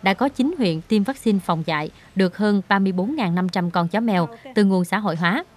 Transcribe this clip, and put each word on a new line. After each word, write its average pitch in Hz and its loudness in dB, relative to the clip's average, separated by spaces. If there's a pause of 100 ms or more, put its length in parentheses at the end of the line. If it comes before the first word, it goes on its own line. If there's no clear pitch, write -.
đã 190 2
có 269 0
chín 277 -2
huyện 170 0
tiêm 214 0
vaccine 214 0
phòng 165 -2
dại 156 -4 (240)
được 185 2
hơn 208 0
ba 196 4
mươi 196 0
bốn 196 -2
ngàn 185 -2
năm 180 0
trăm 175 -2
con 170 0
chó 202 -2
mèo 185 0 (260)
từ 208 4
nguồn 190 4
xã 185 -2
hội 196 -2
hóa. 180 0 (120)